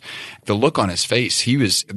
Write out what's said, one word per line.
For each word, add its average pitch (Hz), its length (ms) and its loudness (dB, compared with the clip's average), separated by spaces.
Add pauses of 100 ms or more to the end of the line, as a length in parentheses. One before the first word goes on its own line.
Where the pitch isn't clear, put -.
(460)
The - 80 0
look 127 240 2
on 107 120 2
his 85 140 -4
face, 117 360 0
he 127 180 2
was, 107 260 2 (140)